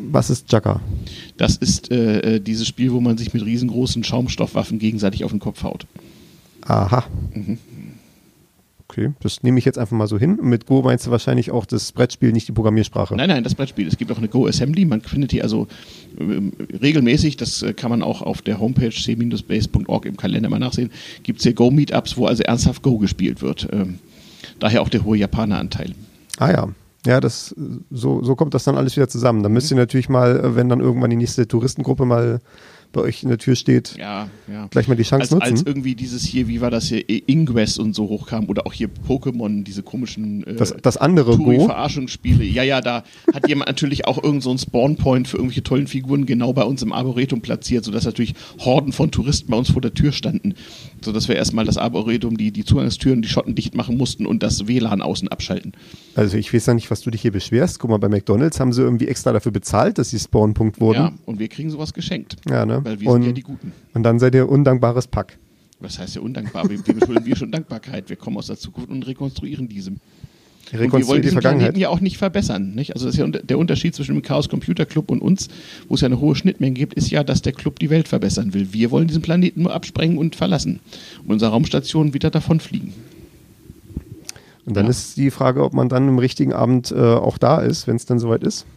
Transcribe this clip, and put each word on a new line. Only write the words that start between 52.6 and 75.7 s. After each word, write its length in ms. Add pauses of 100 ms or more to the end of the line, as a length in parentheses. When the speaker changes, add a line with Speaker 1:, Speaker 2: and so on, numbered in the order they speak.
Speaker 2:
Zugangstüren, 560
die 80
Schotten 280
dicht 180
machen 240
mussten 280
und 180
das 240
W 100
lan 240
außen 260
abschalten. 440 (420)
Speaker 1:
Also 240
ich 160
weiß 120
ja 80
nicht, 160
was 120
du 80
dich 100
hier 120
beschwerst. 460
Guck 120
mal, 80
bei 100
McDonald's 520
haben 120
sie 100
irgendwie 260
extra 240
dafür 200
bezahlt, 460
dass 120
sie 100
Spawnpunkt 600
wurden. 180
Speaker 2:
Ja, 140 (140)
und 140
wir 80
kriegen 200
sowas 240
geschenkt. 440 (120)
Speaker 1:
Ja, 160
ne? 120 (100)
Speaker 2:
Weil 140
wir 100
Speaker 1:
Und 120
Speaker 2:
sind 80
ja 20
die 100
Guten. 300 (220)
Speaker 1:
und 100
dann 160
seid 140
ihr 140
undankbares 600
Pack. 300 (420)
Speaker 2:
Was 180
heißt 160
ja 60
undankbar? 500
Wie, 160
wie 60
beschuldigen 340
wir 80
schon 160
Dankbarkeit? 580
Wir 80
kommen 200
aus 100
der 100
Zukunft 340
und 160
rekonstruieren 640
diese. 220
Und 80 (720)
wir 100
Speaker 1:
Rekonstruiert 280
Speaker 2:
wollen 140
Speaker 1:
die 60
Speaker 2:
diesen 140
Speaker 1:
Vergangenheit. 300
Speaker 2:
Planeten 80
ja 80
auch 120
nicht 160
verbessern, 600
nicht? 180
Also 120
das 100
ist 20
ja 60
unter-, 180
der 160
Unterschied 360
zwischen 200
dem 80
Chaos 260
Computer 380
Club 240
und 100
uns, 280 (400)